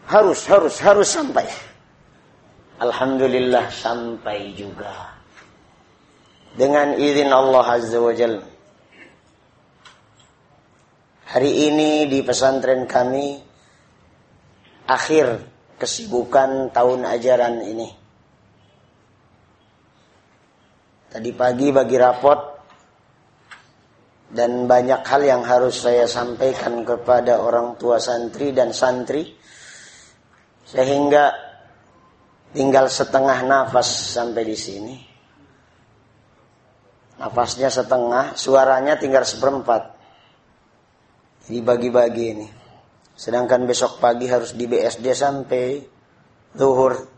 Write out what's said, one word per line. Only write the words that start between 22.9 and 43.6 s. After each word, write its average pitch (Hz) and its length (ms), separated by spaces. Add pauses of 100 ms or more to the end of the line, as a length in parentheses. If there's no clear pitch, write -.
dan 120 320
banyak 123 400
hal 139 200
yang 127 200
harus 123 360
saya 120 280
sampaikan 120 720
kepada 120 560
orang 120 400
tua 117 240
santri 120 480
dan 127 240
santri, 127 600 (1300)
sehingga 143 680 (1200)
tinggal 135 360
setengah 131 560
nafas 131 440 (240)
sampai 120 320
di 107 120
sini. 104 380 (2250)
Nafasnya 120 480
setengah, 127 640
suaranya 135 640
tinggal 135 240
seperempat. 120 720 (1500)
Jadi 117 160
bagi-bagi 117 720
ini. 104 140 (680)
Sedangkan 123 560